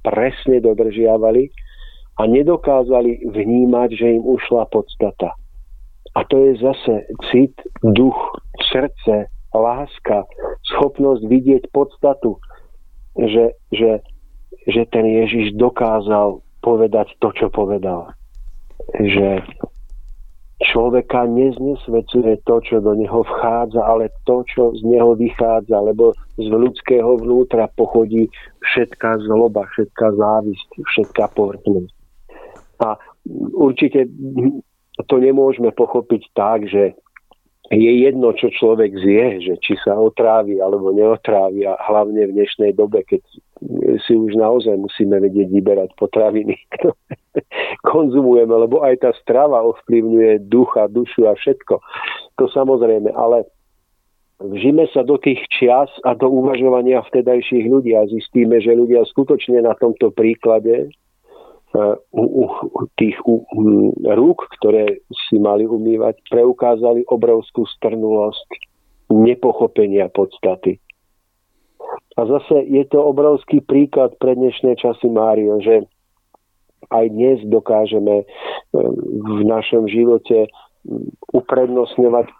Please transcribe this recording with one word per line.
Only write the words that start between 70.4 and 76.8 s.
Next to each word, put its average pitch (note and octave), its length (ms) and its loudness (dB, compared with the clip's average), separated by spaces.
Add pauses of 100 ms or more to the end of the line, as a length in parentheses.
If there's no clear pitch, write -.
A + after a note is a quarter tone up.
A A#2+ 100 -2
zase C#3 420 0
je C#3 180 2
to C#3+ 160 0
obrovský D3 640 0
príklad C#3 580 0
pre B2+ 160 0
dnešné B2+ 400 0
časy, A#2+ 320 -2
Mário, G#2+ 480 0
že G#2+ 300 2 (1040)